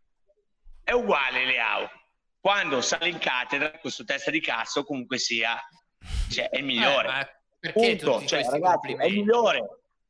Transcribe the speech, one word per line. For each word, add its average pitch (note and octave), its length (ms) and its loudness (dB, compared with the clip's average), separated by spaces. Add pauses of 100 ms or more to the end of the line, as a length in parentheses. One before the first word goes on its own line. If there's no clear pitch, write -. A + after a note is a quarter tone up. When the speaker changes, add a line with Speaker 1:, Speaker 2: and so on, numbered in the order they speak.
(840)
Speaker 1:
È - 100 -2
uguale C#3 540 2
Leao. A2 420 0 (520)
Quando F3+ 400 2
sale E3 280 0
in E3+ 100 -4
cattedra, C#3 600 -2
questo - 260 -8
testa C#3 280 -4
di D#3 80 0
cazzo, B2 420 -2
comunque C3 360 -6
sia, A2+ 380 0 (720)
cioè, A#2+ 220 -4
è B2 80 -2
il C#3 60 -4
migliore. B2+ 420 2
Speaker 2:
Eh, C3 60 -2
ma C3+ 160 -4 (320)
perché A3 360 2
Speaker 1:
Punto. D3+ 180 0
Speaker 2:
tutti B2 120 -2
Speaker 1:
Cioè, D3+ 160 0
Speaker 2:
questi C3 180 0
Speaker 1:
ragazzi, F3 280 2
è - 20 -8
il A#2 60 -4
Speaker 2:
complimenti? F#3 240 2
Speaker 1:
migliore. G3+ 580 2 (320)